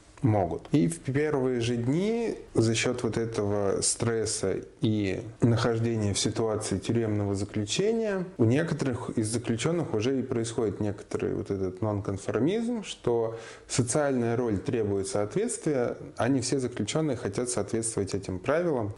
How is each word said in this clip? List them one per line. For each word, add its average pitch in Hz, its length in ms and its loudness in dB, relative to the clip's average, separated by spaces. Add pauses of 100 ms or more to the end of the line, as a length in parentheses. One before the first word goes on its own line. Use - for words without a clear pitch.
(220)
могут. 95 500 2
И 165 160 4
в 165 120 -4
первые 131 600 0
же 120 160 0
дни 196 640 0 (160)
за 113 200 4
счет 120 280 0
вот 113 160 0
этого 104 640 0
стресса 107 720 0 (240)
и 101 420 2 (200)
нахождения 117 720 2
в - 40 -2
ситуации 107 600 0
тюремного 104 560 0
заключения 185 880 0 (140)
у 123 60 6
некоторых 135 680 2
из 110 180 0
заключенных 123 640 0
уже 120 260 0
и 120 40 0
происходит 113 580 -2
некоторый 95 540 -2
вот 98 160 -4
этот 95 320 -2
нонконформизм, 110 1000 0
что 113 560 0 (300)
социальная 123 680 2
роль 113 220 2
требует 101 480 0
соответствия, 123 920 0 (180)
а 113 120 0
не 135 120 4
все 135 180 0
заключенные 127 600 -2
хотят 120 320 -2
соответствовать 104 640 -2
этим 98 240 -4
правилам, 135 600 0